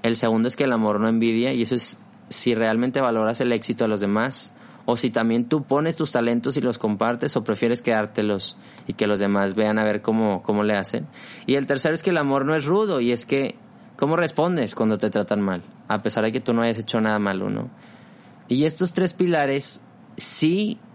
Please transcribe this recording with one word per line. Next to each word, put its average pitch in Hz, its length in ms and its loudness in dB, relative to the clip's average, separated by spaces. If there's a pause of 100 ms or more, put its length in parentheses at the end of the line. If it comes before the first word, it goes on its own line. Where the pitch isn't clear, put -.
El 117 140 0
segundo 113 320 2
es 123 80 -4
que - 80 0
el 135 80 2
amor 110 300 2
no 113 80 2
envidia, 113 440 2
y 120 100 0
eso 117 120 0
es - 240 -4 (300)
si - 260 0
realmente 117 460 0
valoras 117 400 0
el 123 100 2
éxito 113 320 -2
de 110 60 2
los 107 100 0
demás, 107 540 -2 (320)
o 123 100 2
si 120 140 -2
también 113 400 0
tú 151 140 0
pones 156 340 0
tus 151 160 -2
talentos 120 420 0
y - 60 0
los 120 160 -2
compartes, 113 580 -2
o 110 80 0
prefieres 120 380 0
quedártelos 107 760 -2 (300)
y - 60 -6
que 107 140 0
los 104 120 2
demás 98 360 2
vean 107 220 2
a 110 60 2
ver 104 180 0
cómo, 110 400 0
cómo 104 220 0
le 107 120 2
hacen. 107 320 -4 (400)
Y 127 80 2
el 139 100 0
tercero 139 280 0
es 165 80 -4
que 190 100 0
el 175 60 2
amor 139 280 2
no 151 100 2
es 147 100 -2
rudo, 185 360 2
y 120 100 2
es 120 140 -2
que, 135 320 -2 (400)
¿cómo 147 180 2
respondes 160 580 0
cuando 110 240 2
te 107 120 0
tratan 104 320 0
mal? 92 200 -2 (260)
A 107 140 -2
pesar 110 220 -2
de 110 80 0
que 123 80 -4
tú 120 140 -2
no 117 80 2
hayas 117 180 0
hecho 113 220 -2
nada 107 180 2
malo, 98 300 -2
¿no? 110 200 -6 (760)
Y 131 160 2
estos 170 300 -2
tres 185 200 0
pilares 143 680 0 (340)
sí 202 600 0 (160)